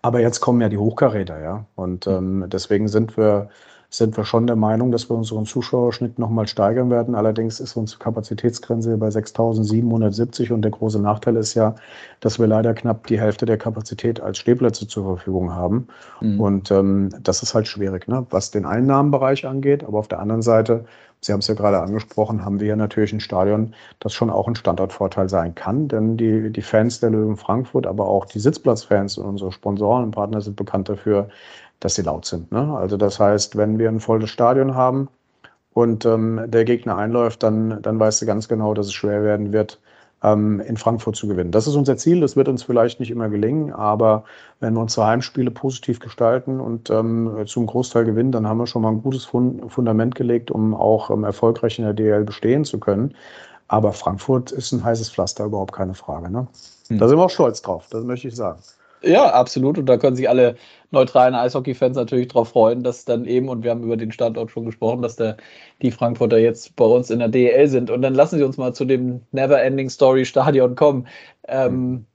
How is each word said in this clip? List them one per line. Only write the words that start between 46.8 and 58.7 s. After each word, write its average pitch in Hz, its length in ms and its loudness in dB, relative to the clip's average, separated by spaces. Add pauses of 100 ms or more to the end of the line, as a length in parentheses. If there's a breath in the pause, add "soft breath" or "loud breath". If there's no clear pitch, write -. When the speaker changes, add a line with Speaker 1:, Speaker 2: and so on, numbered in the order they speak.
Speaker 1:
ähm, 113 580 0
zum 120 180 -2
Großteil 120 400 0
gewinnen, 117 260 2
dann 110 160 0
haben 110 120 0
wir 120 80 -2
schon 117 160 -2
mal 110 80 2
ein 110 100 -2
gutes 131 240 -4
Fun-, 123 440 -2
Fundament 117 460 0
gelegt, 120 360 -2
um 110 220 0
auch, 107 360 2
ähm, 104 160 0
erfolgreich 113 540 0
in 117 40 -2
der 104 100 0
D 107 140 0
L 107 160 2
bestehen 117 400 0
zu 107 160 -6
können. 107 340 0 (540 loud breath)
Aber 104 240 2
Frankfurt 123 600 -2
ist - 180 -8
ein 120 140 -2
heißes 113 240 -2
Pflaster, - 340 -4
überhaupt 104 300 -4
keine 92 220 -6
Frage, 82 360 -10
ne? 123 160 -6 (400 soft breath)
Speaker 2:
Hm. 113 100 -2
Speaker 1:
Da 113 120 6
sind 147 80 8
wir 180 80 6
auch 180 40 2
stolz 127 320 0
drauf, 87 300 -8
das 113 140 -8
möchte 123 240 -8
ich 113 80 -12
sagen. 95 220 -6 (460 soft breath)